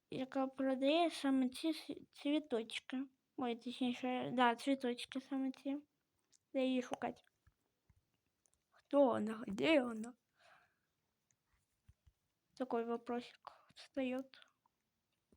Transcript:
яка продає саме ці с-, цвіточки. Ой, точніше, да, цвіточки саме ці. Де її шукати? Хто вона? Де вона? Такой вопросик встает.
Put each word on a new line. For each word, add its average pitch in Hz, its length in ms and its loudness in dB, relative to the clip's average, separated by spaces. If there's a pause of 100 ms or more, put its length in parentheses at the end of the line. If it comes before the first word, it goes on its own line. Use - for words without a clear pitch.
(100)
яка 262 360 -2
продає 269 640 2
саме 269 380 2
ці 262 240 -2
с-, - 240 -8 (160)
цвіточки. 269 920 -2 (320)
Ой, 240 200 -2
точніше, 247 760 -2
да, 240 220 4
цвіточки 262 640 -2
саме 269 320 -4
ці. 277 300 -6 (680)
Де 262 140 2
її 254 160 2
шукати? - 420 -8 (1500)
Хто - 340 4
вона? 220 420 0
Де 269 360 4
вона? 233 320 -6 (2500)
Такой 240 300 -2
вопросик 233 680 -6 (220)
встает. 262 520 -6 (1120)